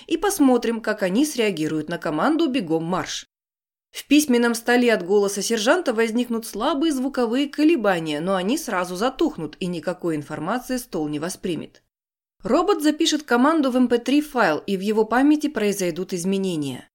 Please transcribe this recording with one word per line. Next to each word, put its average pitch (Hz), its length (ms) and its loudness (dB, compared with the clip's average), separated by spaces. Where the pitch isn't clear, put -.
и 339 80 0
посмотрим, 247 640 2
как 208 240 -4
они 196 200 2
среагируют 156 640 -2
на 170 100 -6
команду 254 500 0
«Бегом 165 340 -2
марш». 165 440 -6
В - 160 -16
письменном 240 480 4
столе 240 360 2
от 180 140 0
голоса 202 340 2
сержанта 233 540 0
возникнут 226 520 -2
слабые 294 460 -2
звуковые 262 560 -2
колебания, 202 720 0
но 190 140 -2
они 190 240 0
сразу 180 380 -4
затухнут, 202 640 -2
и 185 60 -6
никакой 175 500 -4
информации 160 640 -6
стол 156 280 -6
не 147 140 -6
воспримет. - 640 -8
Робот 320 400 2
запишет 302 400 0
команду 269 480 2
в 240 60 0
М 254 100 4
П 240 120 2
три 269 220 2
файл, 214 460 0
и 196 100 -2
в 180 40 -4
его 214 240 2
памяти 294 420 2
произойдут 190 680 -2
изменения. 175 840 -4